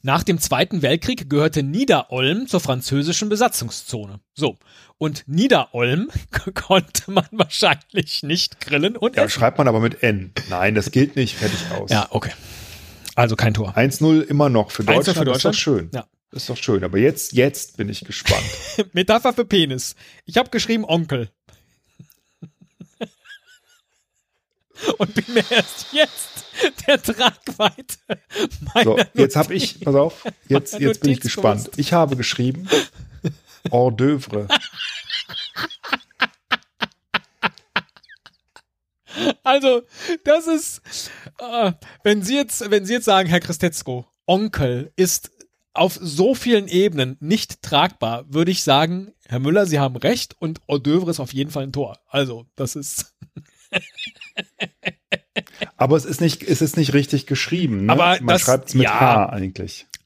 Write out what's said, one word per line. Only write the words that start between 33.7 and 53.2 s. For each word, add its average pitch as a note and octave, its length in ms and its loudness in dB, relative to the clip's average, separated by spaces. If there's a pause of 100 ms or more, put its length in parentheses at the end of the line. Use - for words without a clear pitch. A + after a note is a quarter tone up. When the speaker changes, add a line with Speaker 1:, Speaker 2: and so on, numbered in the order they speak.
Speaker 2:
Hors B2 240 2
d'oeuvre. A2 540 -2
Speaker 1:
<laughs> - 100 0 (4000)
Also, C4 400 4 (420)
das D#4+ 220 4
ist, D#4+ 340 -2 (580)
äh, A3+ 340 0 (300)
wenn G#3 200 2
Sie G#3+ 140 -2
jetzt, A#3+ 340 -2
wenn G3+ 160 2
Sie G#3+ 80 0
jetzt A#3+ 100 -2
sagen, F#3+ 240 4
Herr F3 120 4
Christetzko, D#3 680 -4 (200)
Onkel D#3 680 0
ist - 340 0 (440)
auf E3+ 260 0
so F3+ 340 2
vielen A3+ 340 2
Ebenen D#3+ 520 2
nicht E3+ 420 -2
tragbar, C#3 680 0
würde E3+ 180 2
ich F#3 120 -2
sagen, E3 500 0 (140)
Herr B2 120 -4
Müller, E3 280 2
Sie D#3 120 0
haben C3 180 0
recht F#3+ 420 -2
und D#3+ 280 -6
Hors C#3+ 140 0
d'oeuvre E3 300 2
ist D3 100 -4
auf B2+ 140 -8
jeden C#3 160 -2
Fall C#3+ 140 -6
ein C3+ 80 -12
Tor. B2+ 260 -6 (100)
Also, B2+ 380 -4 (100)
das C3 180 -6
ist - 400 -10 (560)